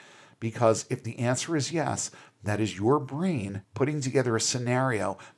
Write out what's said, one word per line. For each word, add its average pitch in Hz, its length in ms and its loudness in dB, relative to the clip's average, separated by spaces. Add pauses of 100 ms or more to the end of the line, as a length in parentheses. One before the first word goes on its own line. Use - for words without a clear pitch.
(380)
Because 113 500 2
if 156 140 -4
the 120 160 -8
answer 127 380 0
is 143 160 0
yes, 135 400 -2 (320)
that 104 160 -2
is 92 180 -2
your 123 220 4
brain 131 640 -2 (120)
putting 151 260 0
together 127 360 2
a 110 40 0
scenario 120 800 0 (180)